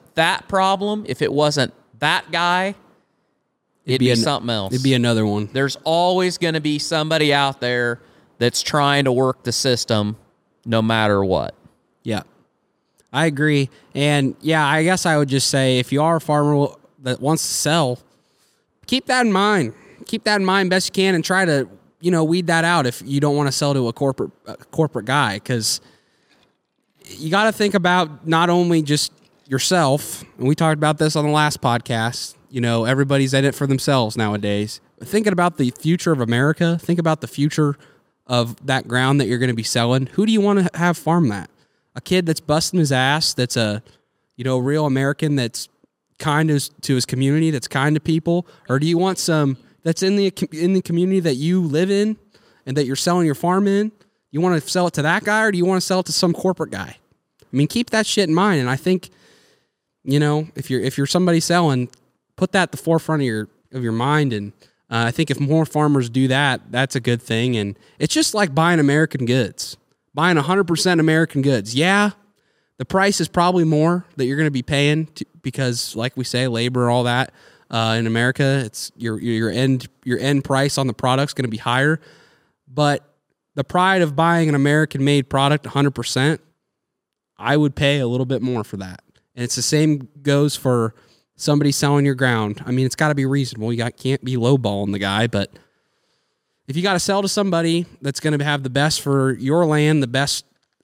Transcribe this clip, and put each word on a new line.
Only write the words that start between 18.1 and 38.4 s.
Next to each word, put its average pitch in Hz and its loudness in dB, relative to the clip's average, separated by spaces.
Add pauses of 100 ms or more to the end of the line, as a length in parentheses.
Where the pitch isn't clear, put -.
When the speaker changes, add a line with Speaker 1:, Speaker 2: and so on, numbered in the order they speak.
Speaker 2:
keep 262 -2
that 254 0
in 214 2
mind. 190 2 (320)
Keep - -6
that 208 2
in 190 0
mind 190 2
best 185 0
you - -10 (120)
can 190 2
and 160 0
try 185 0
to, 139 2 (340)
you 175 0
know, 165 2
weed 170 0
that 165 2
out 170 2
if 120 -4
you 139 -2
don't 147 2
wanna 143 0
sell 143 0
to 127 0
a 117 -4
corporate, - -2 (140)
a - -14
corporate 131 -4
guy, 123 0
'cause 113 -4 (1300)
you 156 -12
gotta 208 2
think 208 0
about 175 0
not 165 2
only 175 2
just 147 -2 (340)
yourself, 139 0 (140)
and 123 -4
we 147 4
talked 156 2
about 151 0
this 156 0
on 151 0
the 151 0
last 151 2
podcast, 120 -2 (140)
you 131 -8
know, 117 0
everybody's 135 2
in 135 4
it 139 0
for 143 -4
themselves 131 0
nowadays. 104 -2 (180)
But - -16
thinking 214 0
about 175 0
the 123 0
future 170 0
of 139 0
America, 143 0
think 170 -2
about 160 -2
the 127 -10
future 147 -2 (500)
of 120 -2 (100)